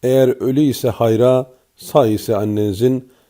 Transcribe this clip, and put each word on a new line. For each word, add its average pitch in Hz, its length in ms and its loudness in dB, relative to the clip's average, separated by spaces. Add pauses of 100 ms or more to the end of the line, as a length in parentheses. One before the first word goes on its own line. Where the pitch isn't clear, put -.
eğer 131 260 2
ölü 131 320 -2
ise 135 300 0
hayra, 117 600 0 (260)
sağ 143 300 0
ise 107 300 -4
annenizin 104 720 -2 (220)